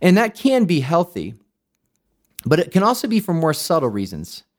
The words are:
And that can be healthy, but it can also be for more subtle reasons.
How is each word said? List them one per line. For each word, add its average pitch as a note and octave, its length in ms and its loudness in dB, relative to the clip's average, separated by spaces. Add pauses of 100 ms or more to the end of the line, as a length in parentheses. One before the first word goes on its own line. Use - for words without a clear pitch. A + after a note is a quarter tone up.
And F3+ 140 6
that A3 200 0
can C4 280 2
be E3+ 160 2
healthy, B2+ 540 -2 (1120)
but D3+ 140 4
it - 120 -2
can F#3+ 120 2
also A#3+ 260 0
be A3 100 2
for F3+ 140 -2
more D#3+ 200 0
subtle D3 360 0
reasons. F#2 540 -8 (160)